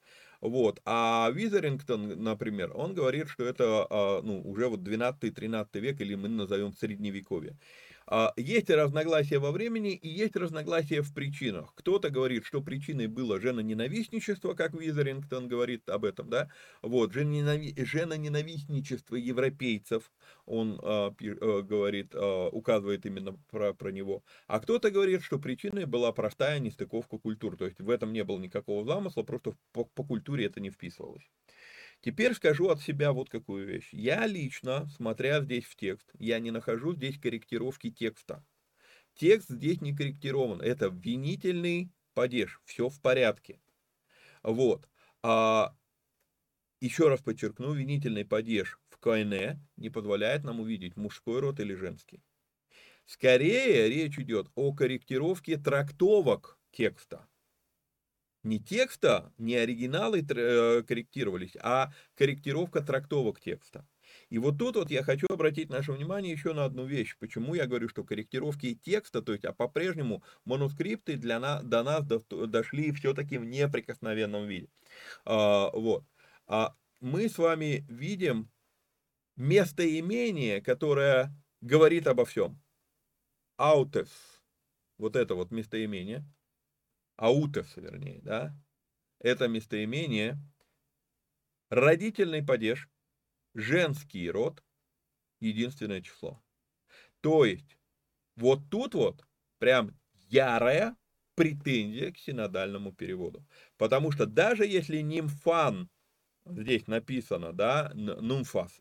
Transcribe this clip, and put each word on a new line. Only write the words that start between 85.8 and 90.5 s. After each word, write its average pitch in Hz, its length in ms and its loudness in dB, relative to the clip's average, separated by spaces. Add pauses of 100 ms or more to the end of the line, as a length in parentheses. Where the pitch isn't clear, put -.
Аутес, 139 600 2
вернее, 92 460 -12
да? 131 340 -6 (640)
Это 123 260 4
местоимение. 113 920 -2 (1300)